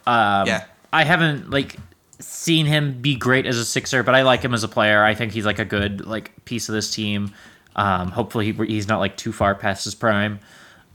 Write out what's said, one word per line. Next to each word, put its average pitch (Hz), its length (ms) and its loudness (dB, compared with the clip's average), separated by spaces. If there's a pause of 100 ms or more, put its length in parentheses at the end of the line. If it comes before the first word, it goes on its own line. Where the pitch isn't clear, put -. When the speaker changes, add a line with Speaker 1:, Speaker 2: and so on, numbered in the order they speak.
Speaker 1:
Um, 104 400 2
Speaker 2:
Yeah. 110 160 -2 (300)
Speaker 1:
I 156 100 4
haven't, 156 460 0
like, 135 260 -2 (440)
seen - 460 0
him 147 360 0
be 143 140 0
great 123 300 2
as 123 120 0
a 117 80 -2
Sixer, 127 380 -2
but 123 120 4
I 135 60 6
like 127 200 4
him 127 120 -2
as 110 100 -2
a 113 60 -4
player. 107 340 4
I 107 120 4
think 110 180 -6
he's, 104 120 -4
like, 104 140 0
a 110 60 -2
good, 101 400 -2
like, - 400 -12
piece 117 240 -8
of 110 60 -4
this 107 160 -4
team. 101 420 -4 (420)
Um, 92 360 0
hopefully 110 420 -2
he, 110 140 -4
he's 107 200 -4
not, 107 120 2
like, 98 180 -2
too 113 160 -8
far 101 220 2
past 98 280 -4
his 104 120 -8
prime. 104 440 0 (560)